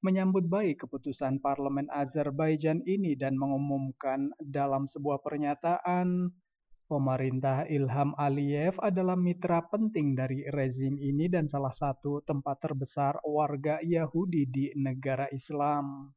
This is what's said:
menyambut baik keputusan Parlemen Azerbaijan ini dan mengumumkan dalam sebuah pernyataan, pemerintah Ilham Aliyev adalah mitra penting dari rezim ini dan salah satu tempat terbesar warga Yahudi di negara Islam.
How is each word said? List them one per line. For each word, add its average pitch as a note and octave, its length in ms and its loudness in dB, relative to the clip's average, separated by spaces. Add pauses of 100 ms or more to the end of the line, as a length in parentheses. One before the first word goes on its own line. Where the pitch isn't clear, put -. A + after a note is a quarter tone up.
menyambut F#3+ 400 4
baik F3 400 0
keputusan C3+ 560 -4
Parlemen C#3 480 0
Azerbaijan D3+ 960 0
ini F#3 320 0
dan C3+ 240 0
mengumumkan C#3 1040 -2
dalam C#3 480 0
sebuah C#3+ 320 -2
pernyataan, F3+ 1120 0 (500)
pemerintah C3 800 2
Ilham C#3+ 480 2
Aliyev C#3+ 640 0
adalah F#3 400 2
mitra F3 560 2
penting G#3 400 2
dari C3 400 -2
rezim C3+ 480 0
ini C#3+ 240 2
dan F3 240 2
salah C#3 240 -2
satu C#3+ 480 -2
tempat C#3 400 -4
terbesar C#3 640 -2
warga D3+ 560 0
Yahudi E3 640 2
di C3+ 200 -2 (120)
negara C3+ 560 -2
Islam. C#3 840 -2